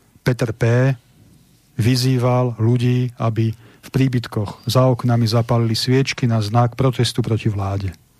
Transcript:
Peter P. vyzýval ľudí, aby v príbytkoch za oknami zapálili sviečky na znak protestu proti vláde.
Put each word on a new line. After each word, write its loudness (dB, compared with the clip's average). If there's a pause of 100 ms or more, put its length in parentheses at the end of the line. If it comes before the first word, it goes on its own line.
(260)
Peter 0
P. -6 (1120)
vyzýval 2
ľudí, 0
aby 0 (300)
v -20
príbytkoch -2
za 4
oknami 0
zapálili 0
sviečky 0
na 0
znak 0
protestu 0
proti -2
vláde. -6 (260)